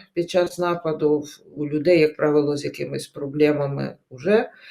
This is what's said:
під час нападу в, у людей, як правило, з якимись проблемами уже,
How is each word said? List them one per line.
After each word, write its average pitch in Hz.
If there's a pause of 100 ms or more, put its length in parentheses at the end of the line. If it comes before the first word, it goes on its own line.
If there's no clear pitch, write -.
(120)
під 175
час 175
нападу 160
в, - (160)
у 147
людей, 156
як 151
правило, 147
з 143
якимись 143
проблемами 143 (140)
уже, 190 (200)